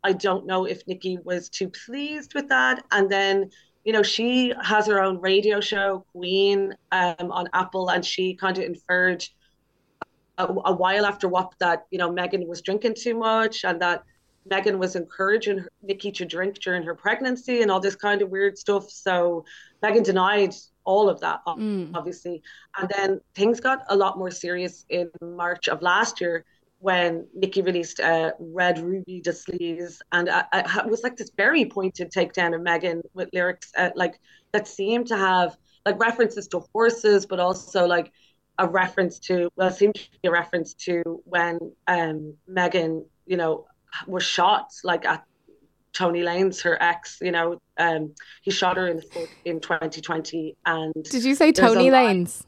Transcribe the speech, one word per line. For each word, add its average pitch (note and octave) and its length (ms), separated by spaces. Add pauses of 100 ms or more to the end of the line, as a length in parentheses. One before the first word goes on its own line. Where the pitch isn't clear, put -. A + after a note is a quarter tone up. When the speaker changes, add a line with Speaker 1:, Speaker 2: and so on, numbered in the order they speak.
Speaker 1:
I G3 100
don't F#3+ 320
know F#3 200
if - 220
Nicki F#3 360
was F3+ 260
too F#3 200
pleased C#4+ 680
with C#4+ 140
that. B3+ 420
And G3 180
then, G3 400 (340)
you A3 100
know, G#3+ 100
she B3 580
has G#3+ 260
her G3+ 140
own F#3+ 180
radio G3+ 400
show, G3 520
Queen, G3 600 (180)
um, F3 400
on F3+ 220
Apple, F#3 360
and F3 160
she F#3 300
kind F#3 220
of F#3+ 60
inferred F3+ 640 (1120)
a, F#3 80 (200)
a F#3+ 80
while F#3+ 320
after G3+ 220
wap F3+ 320
that, F#3 320
you F#3 60
know, F3 140
Megan F3+ 360
was E3+ 140
drinking G#3+ 340
too A3+ 200
much A3 500
and F3 160
that F3 220 (460)
Megan G3 300
was F#3 160
encouraging G3 640
her, F3+ 100 (140)
Nicki G3 300
to F3+ 120
drink F#3 340
during F3+ 240
her E3 120
pregnancy B3 680
and G#3 80
all F#3+ 100
this G3 160
kind G#3 260
of F#3+ 80
weird G3 280
stuff. G3+ 320
So F3 560 (380)
Megan A3 200
denied F#3+ 520 (280)
all G3 260
of F3 120
that, D#3+ 240
ob-, G3+ 140
Speaker 2:
Mm. G3 340
Speaker 1:
obviously. F3 480 (360)
And F#3 120
then G3 320 (140)
things A3+ 240
got C4+ 300
a G3+ 60
lot F#3+ 220
more F#3 140
serious F3+ 580
in F3 220 (100)
March F3 460
of D#3+ 160
last G3 380
year E3+ 220 (360)
when F3 560
Nicki F#3+ 260
released, F3 380
uh, D#3+ 400
Red E3+ 400
Ruby F3+ 420
Da F3 80
Sleaze. E3+ 720 (100)
And, F3 160
uh, - 240
it F#3+ 140
ha-, - 220
was, A3+ 160
like, B3 140
this G3 200
very B3+ 280
pointed F#3+ 460
takedown F3 440
of E3 80
Megan E3+ 400 (100)
with F3+ 200
lyrics, F3+ 440
uh, F3+ 160
like, F3+ 260 (340)
that G#3 140
seemed A#3 420
to A#3 80
have, F#3 380 (300)
like, G3 140
references A3+ 480
to E3+ 140 (120)
horses, G#3+ 540
but F3+ 120
also, F3+ 460
like, F3 260 (460)
a F#3 100
reference F#3 520
to, F3 360
well, F#3 120
it F#3 80
seemed G#3 180
to - 160 (140)
be F#3 60
a - 20
reference E3+ 420
to E3+ 520
when, E3+ 340 (280)
um, D#3 460 (140)
Megan, F3 580 (220)
you F#3 100
know, D#3+ 300 (400)
was F3+ 160
shot, - 480 (120)
like, F3 220
at D#3 180 (720)
Tony F3 280
Lanez, F3+ 420
her F3 180
ex, - 400
you F3+ 100
know, E3+ 300 (160)
um, D#3 340 (300)
he - 80
shot F#3 280
her F#3 100
in E3+ 80
the D#3+ 80
foot E3 260 (160)
in E3 140
twenty D#3+ 420
twenty. D#3+ 540 (100)
And D#3+ 280 (100)
Speaker 2:
Did B3 220
you C4+ 100
say D#4+ 160
Speaker 1:
there's B3 200
a A3+ 40
Speaker 2:
Tony B3+ 160
Speaker 1:
lot C4 140
Speaker 2:
Lanez? F#3 420